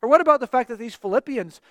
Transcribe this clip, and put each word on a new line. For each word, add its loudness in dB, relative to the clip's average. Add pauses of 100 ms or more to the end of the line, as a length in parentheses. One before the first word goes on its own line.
Or -4
what 6
about 2
the -6
fact -2
that -12
these -14
Philippians -6 (100)